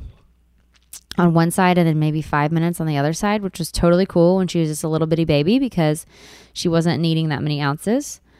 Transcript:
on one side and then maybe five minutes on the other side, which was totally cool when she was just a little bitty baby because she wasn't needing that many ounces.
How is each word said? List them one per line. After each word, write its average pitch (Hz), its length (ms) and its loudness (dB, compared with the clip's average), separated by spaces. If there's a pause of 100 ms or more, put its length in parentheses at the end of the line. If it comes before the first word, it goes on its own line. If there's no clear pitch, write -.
(1160)
on 175 160 2
one 165 180 2
side 180 260 2
and 175 80 4
then 156 140 0
maybe 151 220 0
five 151 280 -2
minutes 165 300 -2
on 160 80 -4
the 156 80 -2
other 143 160 0
side, 208 300 -2
which 196 180 -8
was 165 140 -6
totally 175 320 2
cool 180 320 4
when 185 100 0
she 170 140 -2
was 156 80 0
just 151 160 -6
a - 20 -2
little 160 200 0
bitty 165 180 0
baby 160 340 2
because 156 460 -2 (480)
she - 160 -4
wasn't 165 320 0
needing 160 260 0
that 147 160 -4
many 147 180 -4
ounces. 190 600 -4 (180)